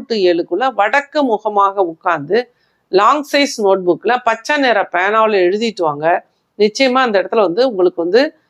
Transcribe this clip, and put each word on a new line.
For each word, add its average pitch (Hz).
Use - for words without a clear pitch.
to 226
ஏழுக்குள்ள 175
வடக்கு 277
முகமாக 202
உட்கார்ந்து 165
லாங் 240
சைஸ் 285
நோட்புக்ல 190
பச்சை 233
நிற 226
பேனாவுல 214
எழுதிட்டு 208
வாங்க. 147
நிச்சயமா 247
அந்த 220
இடத்துல 208
வந்து 180
உங்களுக்கு 180
வந்து 196